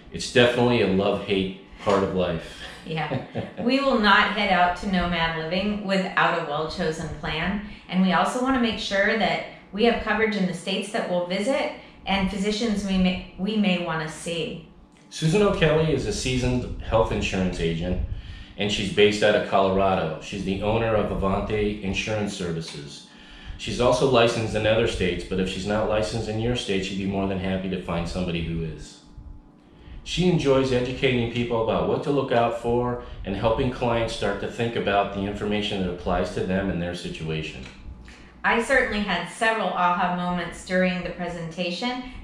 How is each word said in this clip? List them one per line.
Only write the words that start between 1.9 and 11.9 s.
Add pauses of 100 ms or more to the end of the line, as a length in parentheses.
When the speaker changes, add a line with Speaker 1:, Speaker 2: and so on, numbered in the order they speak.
Speaker 1:
of
life. (220)
Speaker 2:
Yeah. (180)
Speaker 1:
<laughs>
Speaker 2:
We
will
not
head
out
to
nomad
living
without
a
well-chosen (120)
plan, (220)
and
we
also
want
to
make
sure
that (260)
we
have
coverage
in
the
states
that
we'll
visit (320)